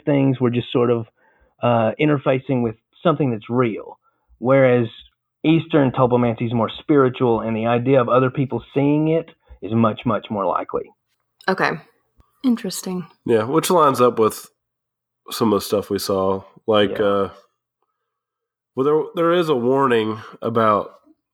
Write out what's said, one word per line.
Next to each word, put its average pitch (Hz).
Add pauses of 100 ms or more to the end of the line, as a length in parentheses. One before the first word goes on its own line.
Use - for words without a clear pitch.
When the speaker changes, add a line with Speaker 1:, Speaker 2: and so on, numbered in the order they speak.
Speaker 1:
things, 135
we're 127
just 120
sort 120
of, 117 (560)
uh, 113
interfacing 135
with 113 (260)
something 151
that's 110
real. 117 (400)
Whereas 127 (580)
Eastern 156
tulpomancy 120
is 113
more 113 (100)
spiritual, 127
and 113
the 110
idea 120
of 120
other 127
people 127 (100)
seeing 147
it 160 (320)
is 98
much, 113
much 104
more 101
likely. - (560)
Speaker 2:
Okay. 156 (720)
Interesting. 190 (220)
Speaker 3:
Yeah, 113
which 151
lines 147
up 120
with 110 (840)
some 113
of 101
the -
stuff 101
we 98
saw. 95 (260)
Like, 104
Speaker 1:
Yeah. 107
Speaker 3:
uh, 101 (1400)
well, 131
there, 151
there 170
is 175
a 147
warning 120 (220)
about 110 (440)